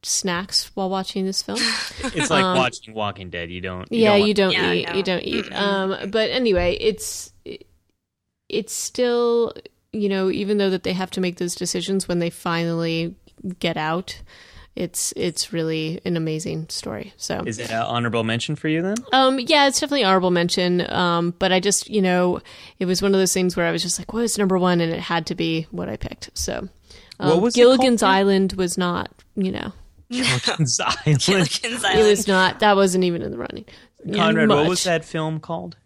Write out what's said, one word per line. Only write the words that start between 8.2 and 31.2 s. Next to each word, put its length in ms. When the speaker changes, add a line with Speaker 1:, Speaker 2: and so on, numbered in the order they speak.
Speaker 1:
it's 240
still, 800
you 160
know, 220
even 280
though 120
that 140
they 80
have 200
to 80
make 160
those 180
decisions 540
when 120
they 100
finally 840
get 180
out, 460
it's, 400
it's 360
really 520
an 120
amazing 520
story. 480
So 280
Speaker 2:
Is 140
it 120
an 120
honorable 400
mention 320
for 140
you 120
then? 160
Speaker 1:
Um, 280
yeah, 260
it's 140
definitely 220
an 60
honorable 220
mention. 600
Um, 480
but 140
I 80
just, 300
you 100
know, 400
it 80
was 160
one 100
of 80
those 140
things 220
where 100
I 60
was 100
just 160
like, 140
"What 100
is 160
number 180
one?" 240
And 120
it 80
had 260
to 80
be 380
what 160
I 80
picked. 380
So, 340
um, 120
Speaker 2:
What 120
was 140
it 80
called 140
Speaker 1:
Gilligan's 240
Speaker 2:
again? 120
Speaker 1:
Island 380
was 260
not, 320
you 160
know. 220
Speaker 3:
No. 120
Speaker 2:
Gilligan's 580
<laughs> 40
Island. 360